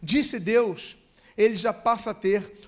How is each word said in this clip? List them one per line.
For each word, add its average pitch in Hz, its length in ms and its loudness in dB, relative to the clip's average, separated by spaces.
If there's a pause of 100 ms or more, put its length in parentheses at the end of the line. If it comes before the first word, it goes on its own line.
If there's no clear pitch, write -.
"Disse 233 380 0
Deus", 190 560 0 (400)
ele 220 180 4
já 202 160 -2
passa 226 420 -2
a - 20 -14
ter 196 360 -2 (180)